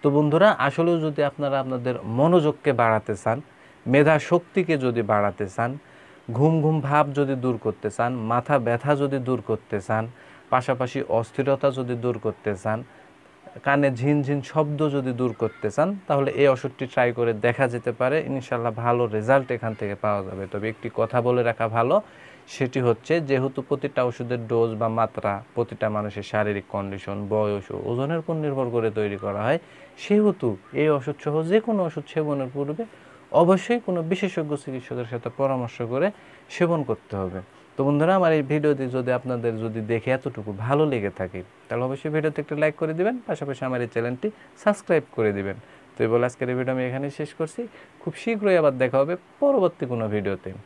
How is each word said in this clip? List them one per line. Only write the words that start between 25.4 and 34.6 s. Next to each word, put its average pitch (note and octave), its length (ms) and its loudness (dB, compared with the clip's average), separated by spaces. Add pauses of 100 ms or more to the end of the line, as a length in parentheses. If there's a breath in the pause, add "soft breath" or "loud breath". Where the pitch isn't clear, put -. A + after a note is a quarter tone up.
প্রতিটা A#2 320 -2 (100)
মানুষের G#2 340 -6
শারীরিক G#2 440 0
কন্ডিশন, G2 420 -6 (160)
বয়স G#2 420 0
ও - 20 -6 (140)
ওজনের C#3 320 -2
উপর E3 120 -4 (100)
নির্ভর C3+ 300 -2
করে A2+ 140 2 (100)
তৈরি G2+ 260 -2
করা G2+ 220 -4
হয়, D3 120 2 (440 loud breath)
সেহেতু G#3 460 2 (340)
এই D#3 60 4 (100)
ওষুধসহ - 360 -6 (160)
যে G#3 160 4
কোনো G#3+ 220 0
ওষুধ D3+ 240 -8
সেবনের C#3+ 440 -2
পূর্বে D3 280 -4 (580 loud breath)
অবশ্যই F#3+ 440 4
কোনো F3+ 140 -2 (100)
বিশেষজ্ঞ F3+ 420 -2 (100)